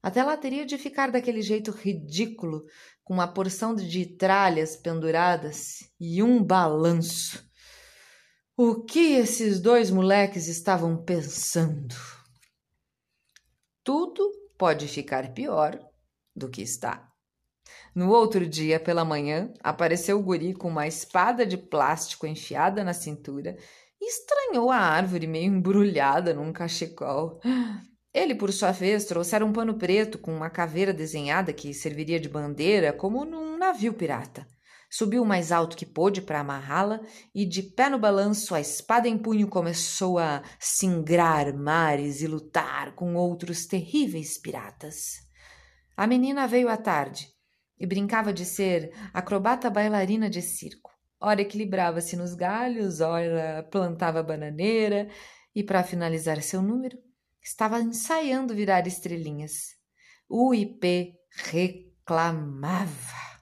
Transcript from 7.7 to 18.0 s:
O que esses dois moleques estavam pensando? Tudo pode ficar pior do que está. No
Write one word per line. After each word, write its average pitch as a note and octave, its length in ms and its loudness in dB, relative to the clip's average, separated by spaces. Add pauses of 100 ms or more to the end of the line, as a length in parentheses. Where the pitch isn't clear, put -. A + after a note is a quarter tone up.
O A#3 260 4
que D#4+ 300 4
esses G#3+ 480 2
dois A3+ 280 6
moleques F#3+ 600 4
estavam E3 520 0
pensando? D3+ 960 -2 (1900)
Tudo F4 480 0 (280)
pode D3+ 320 2
ficar C3 440 -4
pior F3+ 460 0 (560)
do C3 140 -10
que G2 120 -12
está. - 480 -8 (840)
No F3+ 140 2